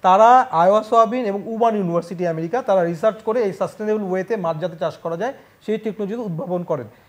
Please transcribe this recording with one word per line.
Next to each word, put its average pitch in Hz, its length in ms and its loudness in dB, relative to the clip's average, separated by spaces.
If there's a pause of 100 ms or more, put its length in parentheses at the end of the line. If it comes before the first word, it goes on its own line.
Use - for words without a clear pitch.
তারা 226 500 6
আইওয়া 190 320 4
সোয়াবিন 226 420 2
এবং 196 200 -4
উবান 226 300 0
ইউনিভার্সিটি 170 520 -2
আমেরিকা, 165 340 -4
তারা 190 220 2
রিসার্চ 170 420 -2
করে 226 180 0
এই 196 100 -2
সাস্টেনেবল 214 580 -4
ওয়েতে 185 240 -4
মাছ 165 240 -4
যাতে 170 180 -6
চাষ 165 200 -6
করা 165 200 -6
যায় 233 160 -4 (320)
সেই 214 120 -2
টেকনোলজি 214 380 -6
উদ্ভাবন 180 480 -6
করেন। 143 240 -6 (220)